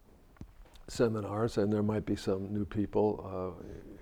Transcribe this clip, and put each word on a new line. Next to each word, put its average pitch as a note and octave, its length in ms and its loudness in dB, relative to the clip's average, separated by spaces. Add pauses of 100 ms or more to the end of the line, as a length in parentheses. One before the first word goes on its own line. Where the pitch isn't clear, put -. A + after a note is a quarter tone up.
(880)
seminars, A2 720 0
and G#2 120 4
there G#2+ 120 4
might G#2+ 240 2
be G#2 100 2
some G2 380 -2
new G#2 100 0
people, F#2+ 920 0
uh, - 40 -12 (400)